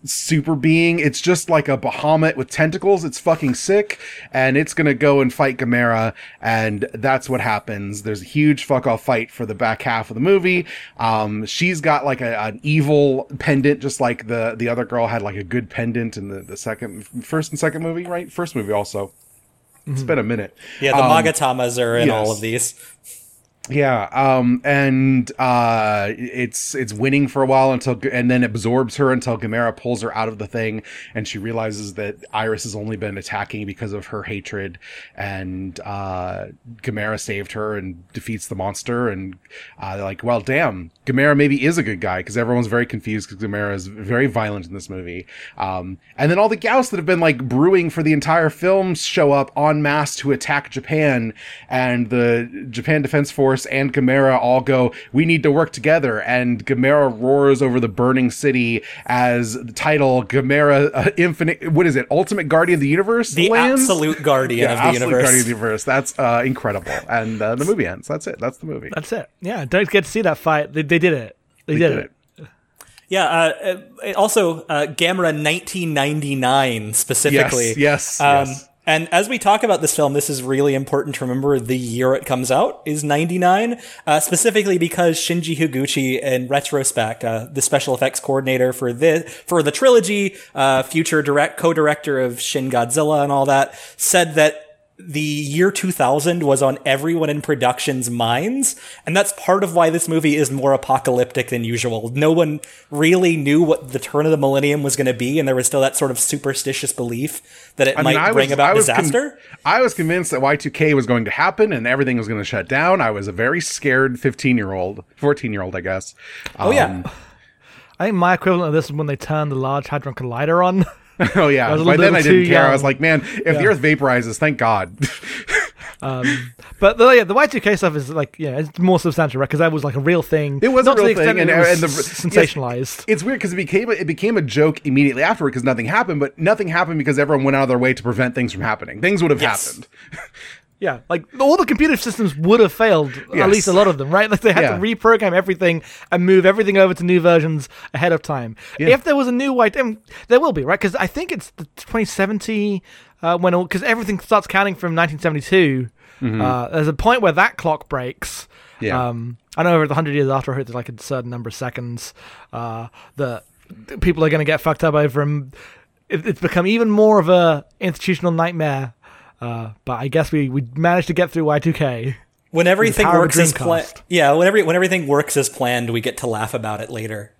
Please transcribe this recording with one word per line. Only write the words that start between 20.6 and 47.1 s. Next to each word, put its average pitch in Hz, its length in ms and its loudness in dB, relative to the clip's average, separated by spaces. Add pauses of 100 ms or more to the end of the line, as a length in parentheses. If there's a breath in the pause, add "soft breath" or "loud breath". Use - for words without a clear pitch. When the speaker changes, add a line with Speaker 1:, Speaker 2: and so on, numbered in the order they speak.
Speaker 3:
Yeah, 135 120 0
the 135 120 4
Speaker 1:
Um, 127 80 4 (140)
Speaker 3:
Magatamas 127 580 0
are 117 140 0
in 120 140 4
all 107 160 0
Speaker 1:
yes. 110 80 0
Speaker 3:
of 101 60 -10
these. - 520 -6 (760 loud breath)
Speaker 1:
Yeah, 131 340 0 (100)
um, 127 500 2
and, 135 720 2
uh, 113 680 0 (100)
it's, 123 560 -8
it's 123 200 -6
winning 135 340 0
for 135 160 -2
a - 20 2
while 131 280 4
until 127 220 -2
G-, 127 140 -4
and 123 220 0
then 123 140 2
absorbs 113 500 -2
her 135 160 2
until 123 260 -2
Gamera 113 380 -2
pulls 120 280 -6
her 113 120 -6
out 110 140 -2
of 110 80 -12
the 104 100 -10
thing, 110 360 -6 (300 loud breath)
and 107 140 -6
she - 100 -10
realizes 107 580 -8
that 104 200 -8 (160)
Iris 110 320 -4
has 107 140 -10
only 107 180 -8
been 98 220 -8
attacking 101 480 -8
because 101 260 -10
of 101 140 -10
her 104 180 -12
hatred, 98 560 -10 (380 loud breath)
and, 95 640 -10
uh, 95 640 -8 (360)
Gamera 107 380 -6
saved 101 320 -8
her 107 260 -6
and 92 360 -12
defeats 110 340 -10
the - 80 -10
monster, 110 540 -4
and, 95 280 -10 (460 loud breath)
uh, 98 180 -10
like, 98 220 -8
well, 120 160 0
damn, 110 500 -4 (160)
Gamera 139 300 2
maybe 139 300 2
is 165 120 2
a 160 60 0
good 101 160 -6
guy, 92 240 -4
'cause 104 140 -8
everyone's 120 300 0
very 120 180 0
confused, 107 420 -6
'cause 98 100 -18
Gamera 101 380 -4
is 92 120 -10
very 107 400 -2
violent 104 380 -4
in 85 100 -16
this 95 140 -16
movie. 90 360 -12 (320 loud breath)
Um, 92 400 -6 (200 soft breath)
and 147 140 2
then 180 80 2
all 214 80 4
the 220 80 0
Gyaos 240 360 0
that 202 60 -4
have 170 80 -4
been, 175 140 2